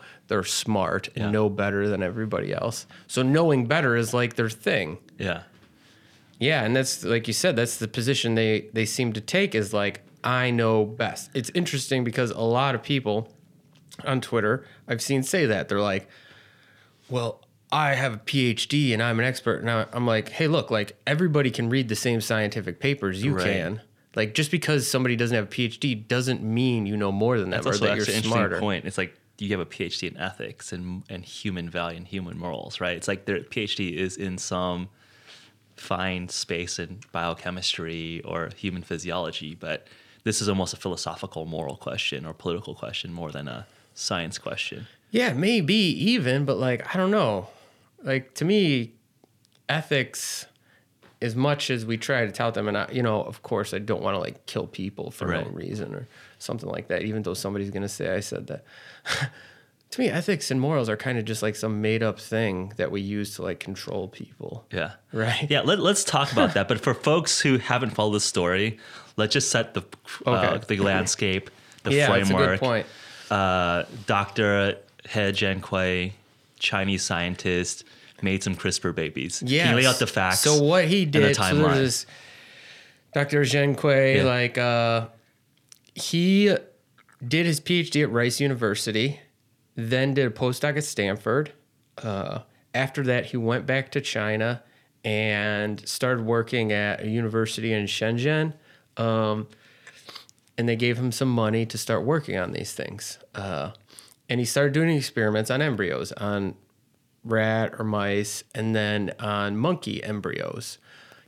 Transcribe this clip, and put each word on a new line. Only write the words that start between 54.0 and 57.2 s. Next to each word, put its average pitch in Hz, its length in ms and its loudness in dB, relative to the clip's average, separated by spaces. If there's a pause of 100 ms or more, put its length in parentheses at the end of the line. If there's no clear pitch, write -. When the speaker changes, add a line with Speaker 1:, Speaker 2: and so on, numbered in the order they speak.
Speaker 1:
wanna, 98 200 -2
like, - 260 -8
kill - 220 -6
people - 420 -8
for - 160 -8
no 85 120 0
Speaker 2:
Right. - 160 -6
Speaker 1:
reason 101 380 -8
or 50 140 -10 (320)
something - 300 -8
like - 180 -8
that, 87 160 -2
even 107 220 -4